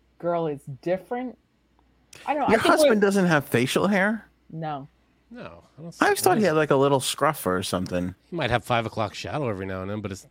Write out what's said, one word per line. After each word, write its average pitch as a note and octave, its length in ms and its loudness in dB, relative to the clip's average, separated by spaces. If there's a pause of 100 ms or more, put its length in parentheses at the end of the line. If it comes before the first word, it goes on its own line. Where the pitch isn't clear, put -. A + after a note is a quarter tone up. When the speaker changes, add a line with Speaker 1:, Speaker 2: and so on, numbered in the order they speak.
(180)
Speaker 1:
girl E3+ 280 -2
is C#3+ 140 -6 (200)
different. A3+ 560 -4 (880)
I F3+ 80 0
don't C4+ 80 -2
know. F#3 60 -2
Speaker 2:
Your A3 120 6
Speaker 1:
I - 20 -4
think E4+ 120 6
Speaker 2:
husband C4 280 6
Speaker 1:
we're G3+ 40 4
Speaker 2:
doesn't G3 200 4
have D3+ 200 4
facial C3 400 0
hair? G#3 400 0 (240)
Speaker 1:
No. D#3 380 -8 (440)
Speaker 3:
No, A#3+ 100 -16 (360)
I D3+ 40 -18
don't E3 180 -16
Speaker 2:
I - 60 2
always G4+ 140 0
thought F#4+ 160 4
he A3 40 2
Speaker 3:
doesn't. - 20 2
Speaker 2:
had, D#3+ 140 4
like, D#3 140 4
a C#3+ 60 4
little C#3 220 4
scruff - 480 -2
or F#2 160 0
something. F2+ 520 -4 (160)
Speaker 3:
He F3 60 -8
might C3 140 -2
have A#2+ 140 0
five A#2 220 0
o'clock G#2+ 280 -6
shadow B2 340 -6
every F#2+ 180 -6
now F#2+ 160 -6
and F#2+ 80 -8
then, G#2+ 100 -8
but G2 100 -8
it's, - 200 -14